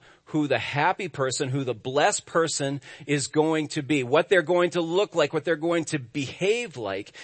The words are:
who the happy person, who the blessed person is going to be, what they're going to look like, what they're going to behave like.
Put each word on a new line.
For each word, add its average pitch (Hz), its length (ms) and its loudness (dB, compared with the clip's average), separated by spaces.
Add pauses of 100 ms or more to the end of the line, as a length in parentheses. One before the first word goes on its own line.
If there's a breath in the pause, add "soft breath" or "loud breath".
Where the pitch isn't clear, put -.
(260 soft breath)
who 151 200 0
the 131 120 2
happy 165 500 0
person, 131 400 -2
who 135 160 -2
the 123 80 0
blessed 143 540 0
person 147 560 0 (240 loud breath)
is 143 220 0
going 156 400 2
to 156 140 -6
be, 139 200 2
what 143 260 2
they're 180 140 4
going 175 280 2
to 180 120 -2
look 175 320 0
like, 151 180 2
what 156 140 -4
they're 165 100 2
going 165 300 0
to 156 120 -2
behave 151 760 -4
like. 101 360 -6 (120)